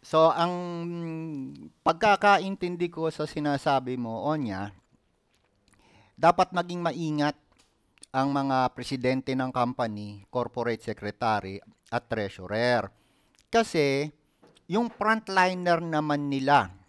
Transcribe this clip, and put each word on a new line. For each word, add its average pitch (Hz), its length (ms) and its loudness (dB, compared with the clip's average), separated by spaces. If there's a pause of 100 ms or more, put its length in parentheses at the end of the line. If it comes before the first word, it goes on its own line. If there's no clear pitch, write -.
So, 160 320 6
ang 170 200 0 (1300)
pagkakaintindi 190 1040 2
ko 160 240 -4
sa 151 160 -6
sinasabi 135 720 -2
mo, 113 240 -6
Onya, 104 480 -4 (1400)
dapat 170 400 4
maging 175 240 -4
maingat 151 560 0 (720)
ang 135 240 0
mga 135 400 2
presidente 131 640 -2
ng 127 160 -4
company, 107 800 -4
corporate 120 480 -2
secretary, 104 800 -4 (320)
at 120 160 -6
treasurer. 107 800 -2 (560)
Kasi, 151 640 0 (560)
yung 226 240 0
frontliner 185 960 2
naman 147 480 -2
nila 135 400 4 (160)